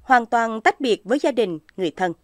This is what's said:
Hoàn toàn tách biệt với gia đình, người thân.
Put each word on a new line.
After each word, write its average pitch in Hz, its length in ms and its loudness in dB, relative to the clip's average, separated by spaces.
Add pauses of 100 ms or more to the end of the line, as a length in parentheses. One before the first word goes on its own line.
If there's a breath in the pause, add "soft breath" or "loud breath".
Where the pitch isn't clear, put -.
Hoàn 240 240 2
toàn 226 360 -2
tách - 200 0
biệt 226 220 0
với 254 160 -2
gia 302 120 0
đình, 196 280 -2 (180)
người 175 140 -2
thân. 180 220 -2 (100)